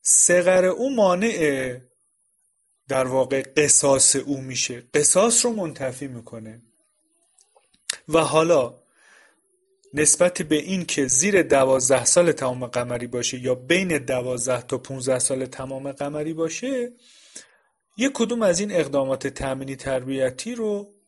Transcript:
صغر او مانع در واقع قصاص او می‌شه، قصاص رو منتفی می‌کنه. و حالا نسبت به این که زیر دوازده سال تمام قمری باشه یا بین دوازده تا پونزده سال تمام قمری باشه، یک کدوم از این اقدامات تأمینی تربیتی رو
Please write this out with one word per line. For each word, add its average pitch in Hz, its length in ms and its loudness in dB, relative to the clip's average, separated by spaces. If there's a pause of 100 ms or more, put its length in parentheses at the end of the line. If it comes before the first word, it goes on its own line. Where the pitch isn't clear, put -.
صغر 180 640 4
او 247 300 0
مانع 170 840 0 (1080)
در 131 180 0
واقع 131 380 0 (140)
قصاص 139 580 4
او 135 260 -4
می‌شه، 127 420 -6 (100)
قصاص 202 520 2
رو 240 80 0
منتفی 143 540 -8
می‌کنه. 113 540 -16 (1500)
و 160 100 2
حالا 151 560 2 (1160)
نسبت 175 480 2
به 156 140 2
این 175 300 -2
که 139 220 0
زیر 190 340 4
دوازده 131 640 4
سال 175 260 4
تمام 127 360 -4
قمری 120 400 -4
باشه 123 320 -4
یا 127 160 0
بین 165 420 0
دوازده 123 640 -2
تا - 160 -6
پونزده 131 420 -4
سال 131 260 -2
تمام 135 460 -10
قمری 151 420 -6
باشه، 240 580 -4 (1040)
یک 269 160 2
کدوم 233 280 -2
از 180 180 2
این 208 120 -4
اقدامات 139 560 0
تأمینی 135 480 -6
تربیتی 131 800 -4
رو 208 380 -6 (140)